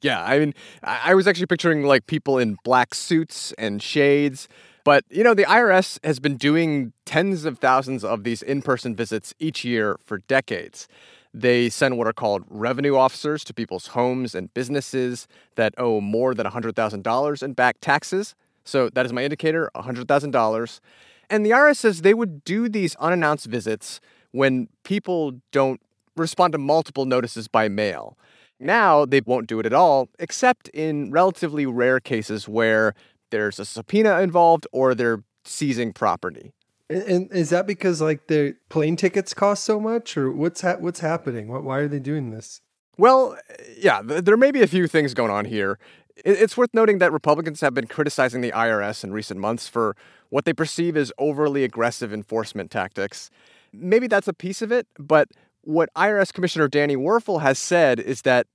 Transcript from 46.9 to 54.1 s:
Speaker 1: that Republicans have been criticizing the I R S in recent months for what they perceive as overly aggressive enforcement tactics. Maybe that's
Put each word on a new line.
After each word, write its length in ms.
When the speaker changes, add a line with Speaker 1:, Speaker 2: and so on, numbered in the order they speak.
Speaker 1:
that 120
Republicans 480
have 140
been 140
criticizing 540
the 120
I 160
R 120
S 220
in 80
recent 300
months 260
for 300
what 160
they 80
perceive 420
as 220
overly 480
aggressive 480
enforcement 580
tactics. 580
Maybe 340
that's 220